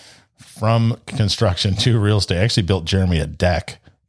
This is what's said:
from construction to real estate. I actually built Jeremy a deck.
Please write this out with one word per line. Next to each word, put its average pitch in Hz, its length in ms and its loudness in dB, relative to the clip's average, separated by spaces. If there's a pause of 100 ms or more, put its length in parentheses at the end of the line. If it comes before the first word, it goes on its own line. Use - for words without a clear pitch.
(380)
from 113 680 -2
construction 98 720 -2
to 117 200 2
real 104 200 2
estate. 95 220 -2
I 95 40 2
actually 117 200 0
built 85 200 0
Jeremy 90 360 2
a 78 80 -2
deck. 80 520 -2 (300)